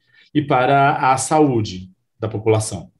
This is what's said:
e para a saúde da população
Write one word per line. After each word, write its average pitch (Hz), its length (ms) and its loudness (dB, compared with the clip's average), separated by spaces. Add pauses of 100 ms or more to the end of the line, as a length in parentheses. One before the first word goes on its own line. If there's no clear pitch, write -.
(340)
e 143 80 0
para 139 720 2
a 135 40 0
saúde 117 720 0 (300)
da 110 80 -6
população 107 720 -2